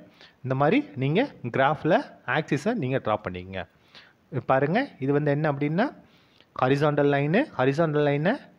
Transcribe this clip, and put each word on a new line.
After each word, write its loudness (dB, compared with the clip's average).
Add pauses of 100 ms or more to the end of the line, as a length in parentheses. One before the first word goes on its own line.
(440)
இந்த -4
மாதிரி 4 (240)
நீங்க 0 (360)
கிராஃப்ல 2 (420)
ஆக்சிஸை -2 (120)
நீங்க -2 (100)
டிரா 0
பண்ணிக்கங்க. -8 (680)
இப்ப -6
பாருங்க, 2 (260)
இது 0
வந்து 0
என்ன 0
அப்படின்னா 0 (720)
ஹரிசாண்டல் 2
லைனு. 2 (180)
ஹரிசாண்டல் 2
லைனை 2 (260)